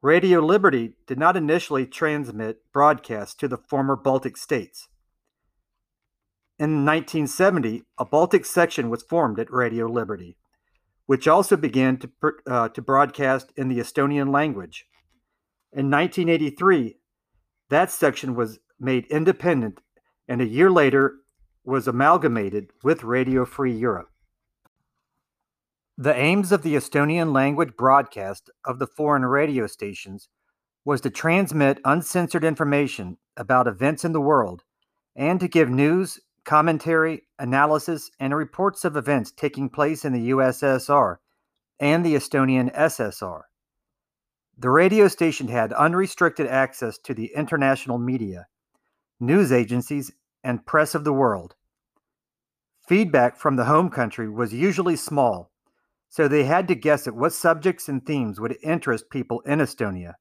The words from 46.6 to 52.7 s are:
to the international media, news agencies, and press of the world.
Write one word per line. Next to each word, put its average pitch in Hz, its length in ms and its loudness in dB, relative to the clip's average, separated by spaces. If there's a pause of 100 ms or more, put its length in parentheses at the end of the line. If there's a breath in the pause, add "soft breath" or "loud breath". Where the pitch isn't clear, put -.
to - 160 -10
the 110 200 -10
international 135 600 -2
media, 117 480 -6 (760)
news 143 320 2
agencies, 123 600 -2 (320)
and 123 240 -6
press 151 260 2
of 151 100 -2
the 147 100 0
world. 107 420 0 (1300)